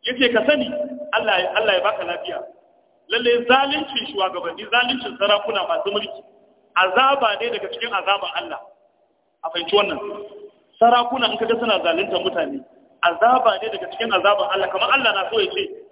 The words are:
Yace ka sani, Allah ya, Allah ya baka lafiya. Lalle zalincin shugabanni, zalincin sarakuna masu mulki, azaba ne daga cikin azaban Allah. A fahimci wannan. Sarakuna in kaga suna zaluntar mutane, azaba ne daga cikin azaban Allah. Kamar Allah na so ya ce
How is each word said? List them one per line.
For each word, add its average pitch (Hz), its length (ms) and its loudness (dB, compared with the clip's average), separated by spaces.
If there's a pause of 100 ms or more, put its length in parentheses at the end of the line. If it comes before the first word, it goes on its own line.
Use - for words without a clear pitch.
Yace 247 300 2
ka 214 120 4
sani, 277 220 2 (460)
Allah 214 260 2
ya, 175 160 -2
Allah 208 180 2
ya 185 80 2
baka 190 220 0
lafiya. 175 360 -8 (720)
Lalle 240 380 2
zalincin 277 600 2
shugabanni, 180 600 -4
zalincin 247 500 0
sarakuna 208 460 0
masu 170 280 0
mulki, 208 300 -6 (540)
azaba 226 640 4
ne 233 100 -4
daga 202 220 -6
cikin 220 220 -8
azaban 190 420 -2
Allah. 165 240 -8 (840)
A 165 60 -4
fahimci 170 260 -4
wannan. 202 240 2 (800)
Sarakuna 240 520 4
in - 60 -6
kaga 226 180 0
suna 226 240 0
zaluntar 175 420 0
mutane, 151 380 -4 (440)
azaba 208 540 4
ne 220 120 -6
daga 208 220 -8
cikin 226 220 -4
azaban 202 380 4
Allah. 196 180 0
Kamar 196 220 -2
Allah 262 220 2
na 190 180 -4
so 226 80 0
ya 190 100 0
ce - 140 -4 (280)